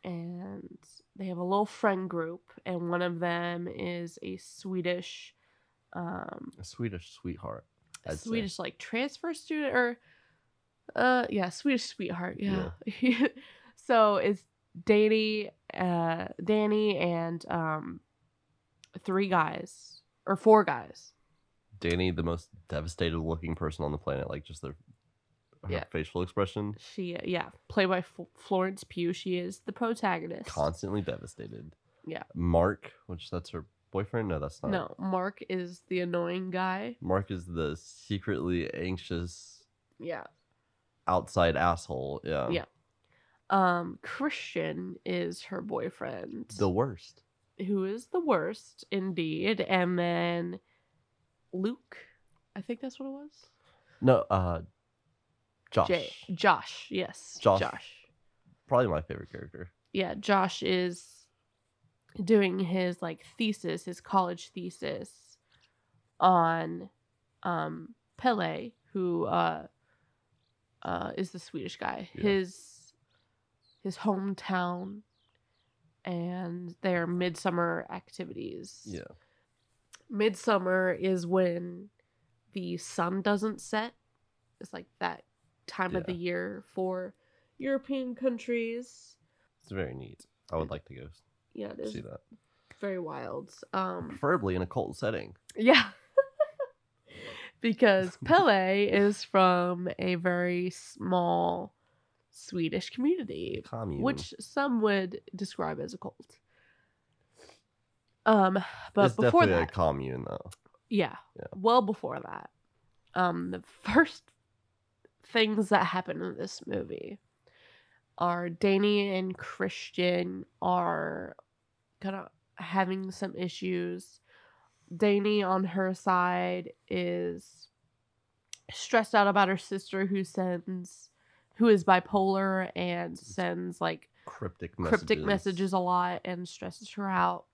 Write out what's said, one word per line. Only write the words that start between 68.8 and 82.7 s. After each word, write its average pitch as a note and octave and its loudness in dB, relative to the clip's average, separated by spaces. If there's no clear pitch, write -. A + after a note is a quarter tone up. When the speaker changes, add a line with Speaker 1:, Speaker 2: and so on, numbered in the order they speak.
Speaker 1:
who, F3 0
uh, E3 0
uh, - -2
is F#3 -4
the F3+ -12
Swedish - -10
guy. - -6
Speaker 2:
Yeah. - -8
Speaker 1:
His, F#3+ -2
his F#3+ -4
hometown F#3+ -2
and F3 -6
their F3 0
midsummer F3 0
activities. - -12
Speaker 2:
Yeah. F#2+ -10
Speaker 1:
Midsummer F#3 2
is F#3 0
when F3 0
the F3 -6